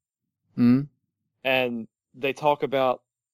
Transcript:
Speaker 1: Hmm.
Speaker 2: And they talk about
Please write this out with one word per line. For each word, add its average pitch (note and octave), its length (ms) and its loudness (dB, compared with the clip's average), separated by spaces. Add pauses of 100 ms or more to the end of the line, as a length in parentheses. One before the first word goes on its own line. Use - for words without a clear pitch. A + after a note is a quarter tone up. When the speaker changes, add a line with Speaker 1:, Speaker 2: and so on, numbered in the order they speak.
(560)
Speaker 1:
Hmm. B2 260 4 (600)
Speaker 2:
And B2 460 -2 (260)
they C3 200 -6
talk D3 300 -2
about C3 380 -2 (320)